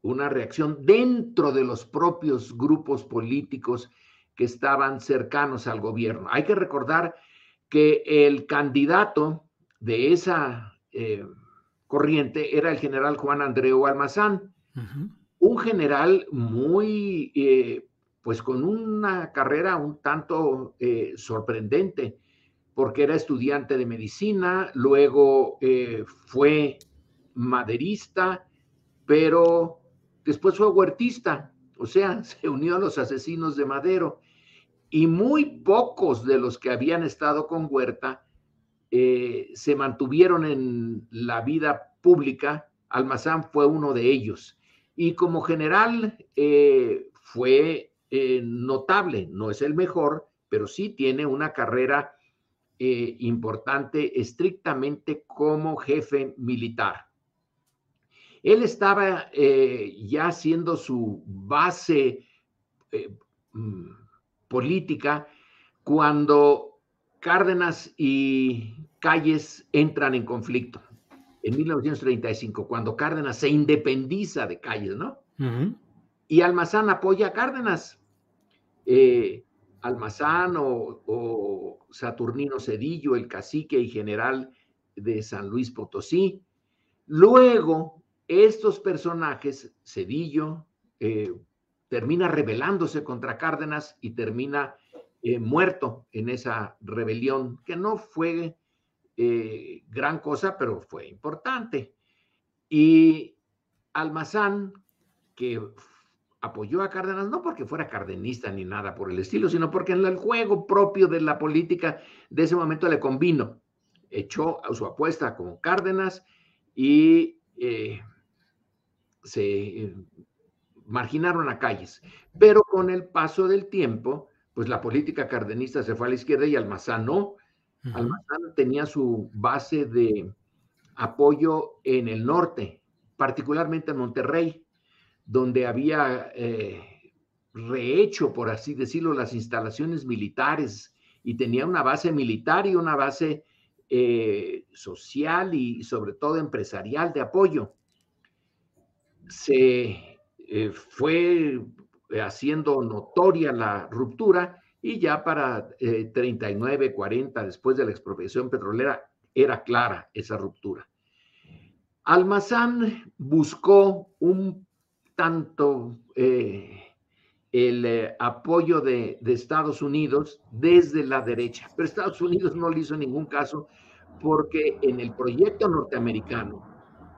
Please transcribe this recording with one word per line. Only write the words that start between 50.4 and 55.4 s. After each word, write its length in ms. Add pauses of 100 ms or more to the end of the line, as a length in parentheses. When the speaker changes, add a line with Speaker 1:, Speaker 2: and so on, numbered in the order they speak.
Speaker 1:
pero 200
sí 220
tiene 360
una 280
carrera, 600 (680)
eh, 400
importante 1040
estrictamente 1040
como 480